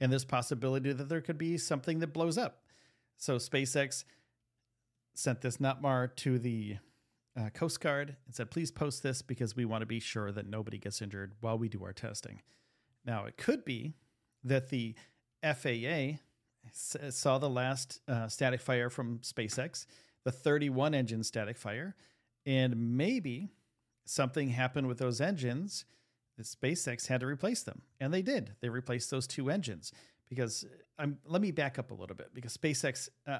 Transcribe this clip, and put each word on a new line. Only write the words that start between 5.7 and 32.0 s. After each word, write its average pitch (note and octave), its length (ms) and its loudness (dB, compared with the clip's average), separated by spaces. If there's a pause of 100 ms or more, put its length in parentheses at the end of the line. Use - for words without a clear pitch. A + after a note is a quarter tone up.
to B2+ 320 2
the, A2 400 -2 (580)
uh, A2 140 -2
Coast - 280 -2
Guard C#3+ 460 -2
and B2 100 -16
said, A#2 160 -6
"Please E3+ 180 -2
post D3 320 -2
this C3 200 0
because A#2+ 340 -4
we B2 80 0
want A2 180 0
to A2 40 -2
be A2+ 160 -4
sure G#2 320 -4
that G2+ 120 -6
nobody G#2 320 -6
gets G2+ 240 -6
injured G2 380 -8
while A2+ 180 0
we A2+ 120 0
do F#2+ 160 -6
our F#2+ 80 -10
testing." G#2+ 480 -10 (640)
Now, A2 220 4
it - 100 -14
could - 260 2
be B2 300 -4 (500)
that C3 240 4
the A#2 280 -2 (460)
F D3+ 240 0
A A#2+ 200 0
A D3 340 0 (480)
s-, - 280 -8 (200)
saw C3+ 220 4
the C3+ 120 2
last, C3 580 0
uh, A#2 200 0
static B2 340 2
fire B2 280 2
from A#2 300 -4
SpaceX, B2 640 -4 (380)
the B2+ 80 0
thirty-one D3 640 4
engine A#2 300 2
static A2 340 -4
fire, B2 380 -6 (500)
and B2 520 4
maybe F3 520 0 (560)
something C3+ 440 2
happened C3 380 2
with B2 100 0
those B2 240 2
engines D#3 640 0 (500)
that A2+ 100 -12
SpaceX C3 600 -2
had B2+ 140 4
to B2+ 60 -2
replace F3+ 360 0
them. - 200 -10 (160)
And C#3 140 0
they F#3 80 2
did. D#3+ 380 0
They A#2+ 100 0
replaced B2 420 -2
those C3 160 0
two C3+ 220 -2
engines. C3+ 420 -2 (380)
Because, A#2+ 360 -2 (320)
um, C#3+ 280 -2
let E3+ 160 2
me G3+ 100 2
back C#3 260 0
up A#2+ 140 -4
a - 20 -10
little F#2+ 220 -10